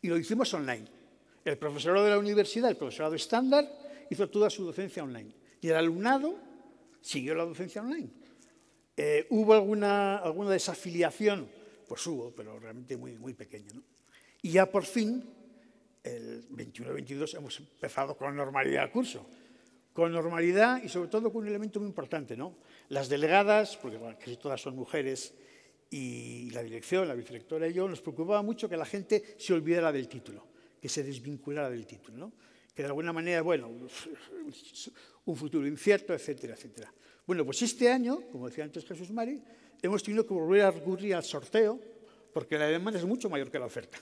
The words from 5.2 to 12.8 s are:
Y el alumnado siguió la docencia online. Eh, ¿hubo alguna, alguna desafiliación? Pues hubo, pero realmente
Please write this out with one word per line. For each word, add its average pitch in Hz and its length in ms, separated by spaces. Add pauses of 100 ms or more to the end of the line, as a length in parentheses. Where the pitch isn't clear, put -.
Y 170 80
el 160 60
alumnado 233 640 (640)
siguió 139 340
la 170 100
docencia 170 380
online. 269 280 (840)
Eh, 151 340
¿hubo 220 240
alguna, 202 640
alguna 185 320
desafiliación? 175 960 (400)
Pues - 180
hubo, 123 260
pero 110 280
realmente 123 360